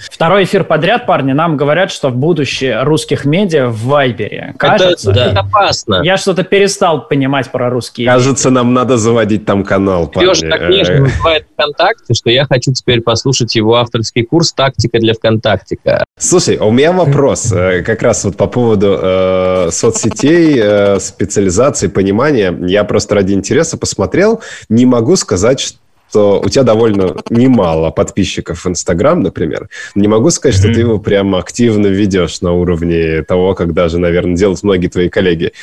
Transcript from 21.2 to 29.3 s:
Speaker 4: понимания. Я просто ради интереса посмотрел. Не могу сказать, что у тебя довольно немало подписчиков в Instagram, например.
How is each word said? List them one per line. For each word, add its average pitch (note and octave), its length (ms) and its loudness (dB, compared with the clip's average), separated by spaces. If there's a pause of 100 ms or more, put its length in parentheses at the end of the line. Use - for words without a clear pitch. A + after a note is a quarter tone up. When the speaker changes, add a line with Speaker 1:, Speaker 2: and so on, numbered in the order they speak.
Speaker 4:
понимания. G2+ 680 0 (140)
Я G2 160 2
просто G#2+ 320 -2
ради G2 180 2
интереса A2+ 460 -2
посмотрел. E3+ 640 -2 (280)
Не A#2 180 2
могу B2 300 2
сказать, G#2+ 440 0 (500)
что G2+ 320 2
у - 60 0
тебя C3+ 140 2
довольно G#2+ 520 2 (140)
немало G2 640 2
подписчиков F2+ 720 -4
в F2+ 40 -4
Instagram, F2+ 540 0
например. - 460 -4 (260)